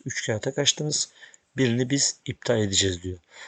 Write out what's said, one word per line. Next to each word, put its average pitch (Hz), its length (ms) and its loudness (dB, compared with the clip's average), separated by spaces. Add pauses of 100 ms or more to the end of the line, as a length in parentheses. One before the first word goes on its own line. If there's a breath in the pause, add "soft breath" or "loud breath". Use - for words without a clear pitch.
Üç - 220 -6
kağıta 120 260 -2
kaçtınız. 147 560 0 (480 loud breath)
Birini 123 320 2
biz 139 360 0
iptal 117 340 0
edeceğiz 95 440 2
diyor. 92 140 -6 (300 loud breath)